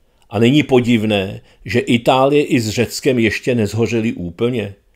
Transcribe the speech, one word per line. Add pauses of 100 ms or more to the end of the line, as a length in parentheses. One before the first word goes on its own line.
(300)
A
není
podivné, (240)
že
Itálie
i
s
Řeckem
ještě
nezhořely
úplně? (200)